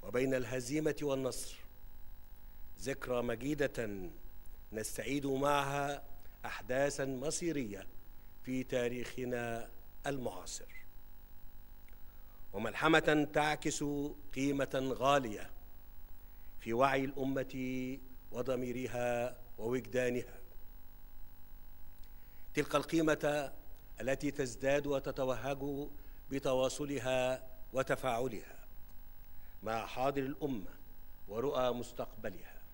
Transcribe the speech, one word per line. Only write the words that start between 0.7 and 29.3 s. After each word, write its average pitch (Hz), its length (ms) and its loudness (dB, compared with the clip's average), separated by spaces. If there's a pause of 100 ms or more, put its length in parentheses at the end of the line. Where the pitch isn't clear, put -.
والنصر، 135 540 0 (1200)
ذكرى 123 420 0
مجيدة 117 880 0 (600)
نستعيد 120 540 0
معها 139 760 4 (420)
أحداثًا 127 600 2
مصيرية 135 840 0 (560)
في 127 220 0
تاريخنا 120 1040 0 (360)
المعاصر، 120 680 -2 (1800)
وملحمة 151 800 6
تعكس 151 520 2 (500)
قيمة 135 600 2
غالية 123 560 4 (1080)
في 113 120 -2
وعي 135 320 6
الأمة 131 920 0 (340)
وضميرها 123 1080 0 (200)
ووجدانها، 123 840 2 (2250)
تلك 147 200 2
القيمة 147 760 4 (480)
التي 135 300 2
تزداد 135 560 2
وتتوهج 139 1040 0 (420)
بتواصلها 131 1160 2 (260)
وتفاعلها 127 920 2 (960)